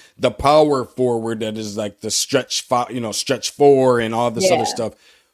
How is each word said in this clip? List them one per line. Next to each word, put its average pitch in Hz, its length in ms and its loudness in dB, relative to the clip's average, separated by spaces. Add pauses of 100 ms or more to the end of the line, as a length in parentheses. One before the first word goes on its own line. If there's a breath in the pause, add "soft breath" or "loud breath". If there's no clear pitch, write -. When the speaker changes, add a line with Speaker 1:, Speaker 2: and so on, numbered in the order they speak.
(180 soft breath)
Speaker 1:
the 123 140 0
power 147 540 2
forward 117 540 -2
that 110 180 -6
is, 107 200 -10
like, 104 240 -8
the 107 100 -6
stretch - 520 -4
fi-, 123 280 -2
you 123 80 -8
know, 110 140 -6
stretch - 380 -6
four 131 480 4
and 113 140 -2
all 120 160 0
this 185 220 0
other 170 80 4
Speaker 2:
Yeah. - 60 -2
Speaker 1:
stuff. 110 280 -6 (400 soft breath)